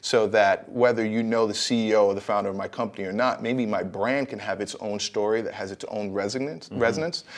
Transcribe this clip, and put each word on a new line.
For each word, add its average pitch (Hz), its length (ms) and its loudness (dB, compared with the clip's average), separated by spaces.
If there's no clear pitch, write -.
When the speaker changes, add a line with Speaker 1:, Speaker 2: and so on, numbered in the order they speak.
Speaker 1:
so 110 280 4
that 101 440 4
whether 120 320 4
you 110 180 0
know 113 240 2
the 104 80 -4
C 113 360 0
E 107 40 4
O 104 120 6
or 98 80 2
the 98 60 -4
founder 101 300 0
of 95 60 -6
my 98 120 -6
company 107 360 -6
or 95 80 -4
not, 120 300 0
maybe 120 240 0
my 101 160 0
brand 113 480 -2
can 113 80 -8
have 101 220 -6
its 98 200 -6
own 104 180 -4
story 107 440 0
that - 120 -6
has 98 160 -8
its - 180 -10
own 104 240 -6
resonance, 127 560 -4
Speaker 2:
Mm-hmm. 107 120 -8
Speaker 1:
resonance, 120 440 0